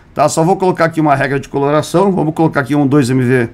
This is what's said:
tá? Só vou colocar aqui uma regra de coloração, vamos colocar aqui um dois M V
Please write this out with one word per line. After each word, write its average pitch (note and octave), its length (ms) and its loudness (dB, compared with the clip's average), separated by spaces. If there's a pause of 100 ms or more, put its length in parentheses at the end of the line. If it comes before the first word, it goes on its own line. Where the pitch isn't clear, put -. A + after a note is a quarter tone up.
(160)
tá? C#3 120 2
Só D#3+ 160 0
vou F#3+ 140 2
colocar F3+ 280 0
aqui D#3+ 140 -4
uma D3+ 140 2
regra C3+ 260 -2
de C#3 80 -10
coloração, D3+ 640 0
vamos D#3 220 -2
colocar D#3+ 280 0
aqui C3 120 -4
um D3 140 2
dois C3 240 2
M C3 120 0
V B2 300 0